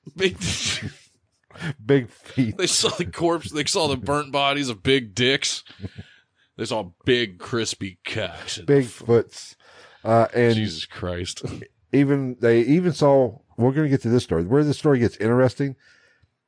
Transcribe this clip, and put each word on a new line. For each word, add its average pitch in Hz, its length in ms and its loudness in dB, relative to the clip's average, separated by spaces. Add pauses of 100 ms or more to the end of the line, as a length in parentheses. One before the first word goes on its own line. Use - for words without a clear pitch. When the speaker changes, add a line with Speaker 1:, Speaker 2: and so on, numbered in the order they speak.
(160)
Speaker 1:
Big 185 240 -2
Speaker 2:
<laughs> - 1400 -10
Big 123 280 2
feet. - 460 -4
Speaker 1:
They 180 100 -2
saw - 220 0
the - 180 -6
corpse. 165 440 -4
They 147 140 -4
saw 165 220 -2
the 135 100 -2
burnt 143 340 -4
bodies 139 380 0
of 101 140 -10
big 127 320 0
dicks. 127 480 0 (960)
They 110 80 -6
saw 107 260 -6 (140)
big, 120 340 0
crispy 104 640 -6
cocks. 87 540 -8
Speaker 2:
Big 139 260 2
foots. - 680 -2 (480)
Uh, 113 320 4
and 120 180 4
Speaker 1:
Jesus 95 320 -2
Christ. 90 560 -10 (500)
Speaker 2:
even, 135 480 2
they 117 220 4
even 160 320 2
saw, 135 460 4 (180)
we're 120 140 2
gonna 151 180 0
get 131 140 2
to 113 60 -2
this 123 160 2
story. 85 200 0
Where 135 180 2
the 147 120 0
story 143 240 2
gets 113 180 0
interesting, 127 580 0 (720)